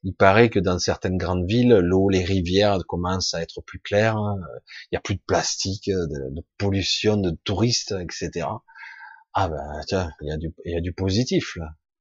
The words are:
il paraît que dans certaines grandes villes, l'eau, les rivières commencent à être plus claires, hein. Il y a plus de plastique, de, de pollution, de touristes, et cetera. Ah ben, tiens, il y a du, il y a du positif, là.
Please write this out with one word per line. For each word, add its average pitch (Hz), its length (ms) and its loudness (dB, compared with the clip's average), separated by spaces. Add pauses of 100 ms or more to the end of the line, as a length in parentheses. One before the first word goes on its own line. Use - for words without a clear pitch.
il 95 100 -4
paraît 104 360 6
que 104 100 2
dans 90 180 0
certaines 92 400 -2
grandes 90 300 0
villes, 120 260 6
l'eau, 95 340 6
les 95 160 4
rivières 95 640 2
commencent 90 480 -4
à 85 80 -6
être - 180 -10
plus - 200 -16
claires, 110 380 2
hein. 104 200 -2 (540)
Il - 20 0
y - 40 -2
a - 20 -8
plus - 160 -4
de - 100 -16
plastique, 95 640 -2
de, 76 420 -4
de 80 140 -10 (120)
pollution, 101 580 0
de 90 260 0
touristes, 113 480 0
et 92 200 -4
cetera. 85 520 -6 (760)
Ah 95 100 2
ben, 73 380 -8
tiens, 92 240 -2 (120)
il 73 60 -8
y 73 40 -4
a 78 60 -6
du, 80 160 -8 (100)
il 85 80 -6
y 85 60 -4
a - 20 0
du 85 140 -4
positif, 110 600 0
là. 80 120 -8 (320)